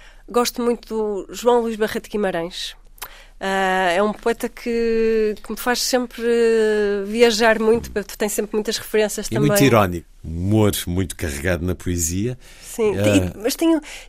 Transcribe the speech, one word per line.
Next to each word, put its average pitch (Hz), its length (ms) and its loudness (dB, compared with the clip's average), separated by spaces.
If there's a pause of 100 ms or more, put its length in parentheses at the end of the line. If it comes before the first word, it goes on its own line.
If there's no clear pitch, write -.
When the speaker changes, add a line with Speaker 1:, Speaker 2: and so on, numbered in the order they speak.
(260)
Speaker 1:
Gosto 240 360 -2
muito 233 260 -2 (380)
do - 80 -16
João 240 260 2
Luís 226 160 -4
Barreto 214 320 -4
Guimarães. 180 680 -4 (680)
Ah, 190 520 0
é 185 100 2
um 214 100 2
poeta 233 360 -2
que, 226 920 0
que - 80 -12
me 214 80 -6
faz 240 240 -2
sempre 247 400 -2 (840)
viajar 220 520 4
muito, 226 300 2
Speaker 2:
Hum. - 40 -14
Speaker 1:
porque - 240 -8
tem 214 120 -2
sempre 208 280 -4
muitas 214 220 -2
referências 214 480 -2
Speaker 2:
E - 40 -8
Speaker 1:
também. 143 180 2
Speaker 2:
muito - 160 4
irónico. 101 420 4 (180)
Humor 98 480 2 (140)
muito 87 300 -2
carregado 80 500 -4
na 90 80 0
poesia. 90 640 -4 (240)
Speaker 1:
Sim, 214 360 -2
Speaker 2:
Ah. 98 40 0
Speaker 1:
tem, 95 300 2 (100)
mas 262 140 -2
tem, 330 220 2 (300)